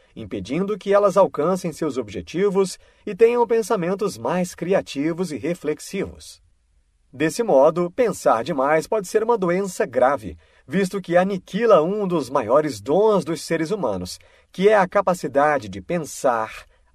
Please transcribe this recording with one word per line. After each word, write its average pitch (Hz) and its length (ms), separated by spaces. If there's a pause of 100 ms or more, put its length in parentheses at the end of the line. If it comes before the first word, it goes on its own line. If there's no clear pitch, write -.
(160)
impedindo 127 640
que 196 160
elas 202 240
alcancem 175 520
seus 147 280
objetivos 180 800 (260)
e 208 100
tenham 233 320
pensamentos 202 720
mais 165 380
criativos 165 760
e 139 40
reflexivos. 151 1080 (720)
Desse 156 300
modo, 165 480
pensar 151 520
demais 151 440
pode 220 200
ser 214 160
uma 233 140
doença 185 480
grave, 123 540 (280)
visto 190 320
que 170 160
aniquila 185 680
um 196 260
dos 147 220
maiores 131 500
dons 185 420
dos 151 200
seres 160 280
humanos, 107 480 (320)
que 185 160
é 214 120
a 185 100
capacidade 147 800
de 95 140
pensar, 135 800 (300)